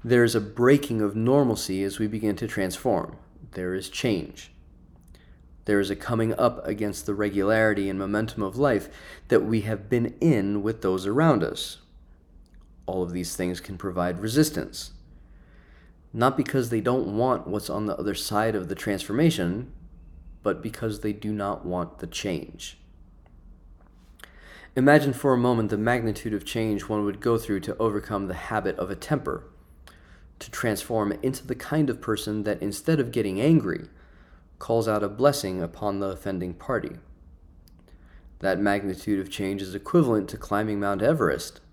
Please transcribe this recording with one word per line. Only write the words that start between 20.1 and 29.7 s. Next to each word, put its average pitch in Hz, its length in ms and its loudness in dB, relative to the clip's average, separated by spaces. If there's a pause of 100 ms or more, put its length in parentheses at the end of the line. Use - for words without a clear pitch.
but 98 200 -2
because 110 380 -6
they 104 120 -2
do 104 200 -6
not 101 340 -4
want 90 320 -6
the 92 80 -10
change. - 720 -8 (2000)
Imagine 139 380 6
for 127 220 2
a 123 40 4
moment 120 300 2
the 107 80 -2
magnitude 113 560 0
of 98 140 -4
change 107 420 -2
one 104 160 0
would 101 160 -4
go 117 160 2
through 104 240 -2
to 101 160 -6
overcome 104 500 -2
the 92 80 -6
habit 98 440 -4
of 92 120 -4
a 95 60 -6
temper, - 480 -4 (960)